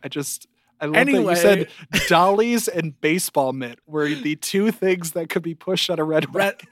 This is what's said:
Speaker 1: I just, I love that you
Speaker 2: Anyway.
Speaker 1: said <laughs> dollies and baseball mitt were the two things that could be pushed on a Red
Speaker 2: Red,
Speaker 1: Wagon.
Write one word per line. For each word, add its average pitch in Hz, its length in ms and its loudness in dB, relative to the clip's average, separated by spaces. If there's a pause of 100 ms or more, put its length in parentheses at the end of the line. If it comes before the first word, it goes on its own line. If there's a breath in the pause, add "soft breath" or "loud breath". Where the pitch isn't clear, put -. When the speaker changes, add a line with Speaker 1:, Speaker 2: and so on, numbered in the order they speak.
Speaker 1:
I 143 60 -10
just, - 360 -8 (360)
I 156 40 -6
love 151 100 -4
that 254 120 4
you 277 120 4
Speaker 2:
Anyway. 185 160 2
Speaker 1:
said 175 340 4 (180 loud breath)
<laughs> - 200 -2
dollies 202 600 4
and 165 320 -4
baseball 151 540 0
mitt 123 340 -10
were 151 220 -2
the 151 260 -4
two 202 360 0
things 185 400 -2
that 165 180 -6
could 180 140 -4
be 165 120 -8
pushed - 340 -4
on 170 100 -2
a 156 40 0
Red 156 320 -2
Speaker 2:
Red, 196 220 -2
Speaker 1:
Wagon. - 140 -20